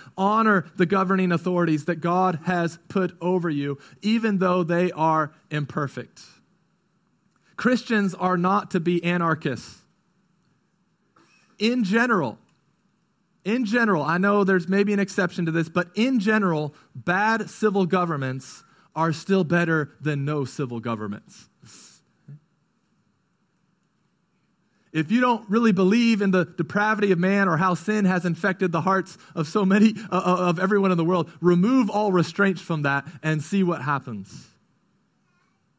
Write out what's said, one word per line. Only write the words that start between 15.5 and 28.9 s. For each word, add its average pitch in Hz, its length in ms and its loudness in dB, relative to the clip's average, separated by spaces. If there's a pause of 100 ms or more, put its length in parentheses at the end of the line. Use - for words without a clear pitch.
this, 160 180 -2
but 175 240 -2
in 247 260 0
general, 185 540 0 (220)
bad 208 560 -2
civil 202 340 0
governments 147 800 -4 (320)
are 160 180 0
still 190 300 0
better 165 480 0 (100)
than 143 240 -4
no 147 200 -2
civil 120 340 -8
governments. 107 680 -8 (3500)
If 156 180 -2
you 240 120 2
don't 240 280 0
really 226 220 4
believe 208 500 4
in 196 100 2
the 185 120 4
depravity 208 680 0
of 170 60 2
man 196 280 2
or 165 80 2
how 180 200 2
sin 208 280 -2
has 185 220 2
infected 180 480 -2
the 160 80 0
hearts 190 360 -2 (180)